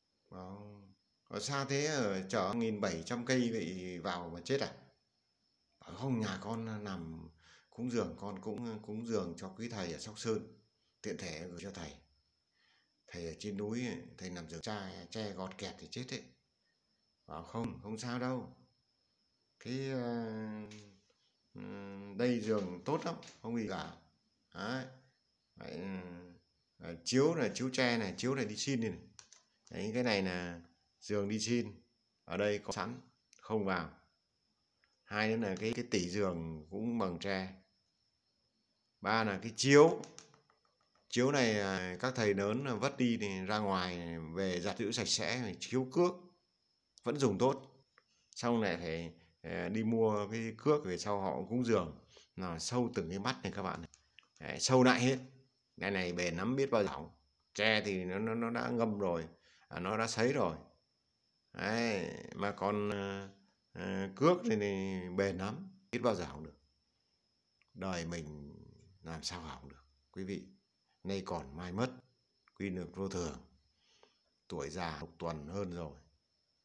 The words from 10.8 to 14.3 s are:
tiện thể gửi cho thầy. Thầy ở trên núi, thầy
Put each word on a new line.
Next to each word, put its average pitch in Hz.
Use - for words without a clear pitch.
tiện 104
thể 85
gửi 87
cho 98
thầy. 82
Thầy 87
ở 80
trên 104
núi, 110
thầy 92